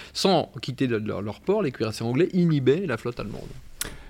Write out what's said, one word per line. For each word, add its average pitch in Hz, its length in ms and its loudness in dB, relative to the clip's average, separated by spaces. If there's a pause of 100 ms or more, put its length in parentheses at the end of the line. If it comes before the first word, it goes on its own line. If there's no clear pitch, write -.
(140)
sans 185 360 4 (120)
quitter 131 240 -2
le, 117 100 0
leur, 104 240 -2
leur 104 200 -8
port, 208 200 2
les 147 120 0
cuirassiers 110 340 -4
anglais 139 260 2
inhibaient 160 540 4
la 123 100 0
flotte - 240 -6
allemande. 110 220 -10 (680)